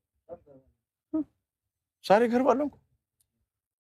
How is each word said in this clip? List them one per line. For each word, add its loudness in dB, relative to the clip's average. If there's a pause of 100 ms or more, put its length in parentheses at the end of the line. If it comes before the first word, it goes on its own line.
(2000)
سارے 2
گھر 0
والوں 0
کو۔ -20 (1080)